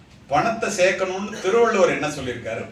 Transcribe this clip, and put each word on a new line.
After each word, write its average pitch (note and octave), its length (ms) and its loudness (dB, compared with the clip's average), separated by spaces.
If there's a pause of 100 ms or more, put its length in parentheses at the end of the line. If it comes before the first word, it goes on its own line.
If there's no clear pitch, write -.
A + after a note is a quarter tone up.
(260)
பணத்தை G#3 500 0
சேர்க்கணும்னு F#3 640 0
திருவள்ளுவர் G3+ 500 4
என்ன D3 180 -2
சொல்லியிருக்காரு, B2 640 -8